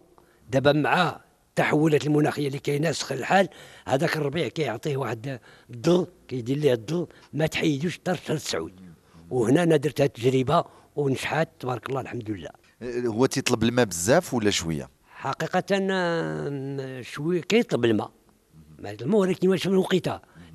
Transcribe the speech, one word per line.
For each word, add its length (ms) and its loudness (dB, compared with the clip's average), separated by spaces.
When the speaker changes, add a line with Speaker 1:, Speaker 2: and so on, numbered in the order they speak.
Speaker 1:
دابا 220 4
مع 500 2
التحولات 560 2
المناخيه 420 0
اللي 120 -6
كاينه، 320 -2
سخن 240 -6
الحال، 340 2
هذاك 300 0
الربيع 300 -2
كيعطيه 500 -4
واحد 420 -6
الظل، 340 2
كيدير 300 -4
ليه 160 4
الظل، 340 -2
ما 140 0
تحيدوش 500 -2
حتى 140 -4
لشهر 260 -4
تسعود. 360 -6
وهنا 340 2
انا 140 6
درت 240 -2
هذه 60 6
التجربه 580 2
ونجحت 540 -2
تبارك 300 -6
الله، 120 -4
الحمد 300 -8
لله. 180 -10
Speaker 2:
أه، 180 -6
هو 260 2
تيطلب 380 0
الماء 220 4
بزاف 480 2
ولا 160 2
شويه؟ 400 -2
Speaker 1:
حقيقه، 640 -4
آم، 1300 -4
شويه 380 -2
كيطلب 440 2
الماء، 260 2
ما 120 -12
الماء، 280 0
ولكن 280 2
واش 200 2
من 100 4
وقيته؟ 420 0